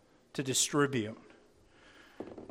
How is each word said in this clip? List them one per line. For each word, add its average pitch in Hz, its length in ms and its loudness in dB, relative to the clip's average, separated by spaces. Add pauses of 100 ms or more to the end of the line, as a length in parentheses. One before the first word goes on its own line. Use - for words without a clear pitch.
(340)
to 147 100 -2
distribute, 127 760 2 (1300)